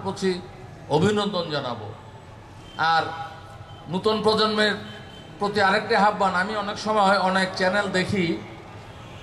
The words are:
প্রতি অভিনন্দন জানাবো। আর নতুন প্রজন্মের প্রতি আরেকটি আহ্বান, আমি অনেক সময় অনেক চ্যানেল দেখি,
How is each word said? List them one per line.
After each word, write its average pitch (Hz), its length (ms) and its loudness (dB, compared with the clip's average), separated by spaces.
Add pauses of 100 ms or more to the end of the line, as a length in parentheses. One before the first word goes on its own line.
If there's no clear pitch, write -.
প্রতি 190 280 0 (580)
অভিনন্দন 185 600 2
জানাবো। 123 360 -4 (1040)
আর 160 100 4 (880)
নতুন 214 320 2
প্রজন্মের 214 520 4 (640)
প্রতি 202 200 0 (100)
আরেকটি 214 280 2
আহ্বান, 196 360 4 (100)
আমি 208 140 -2
অনেক 208 220 -4
সময় 202 400 4 (100)
অনেক 185 200 2 (100)
চ্যানেল 196 280 2 (120)
দেখি, 185 260 2 (1000)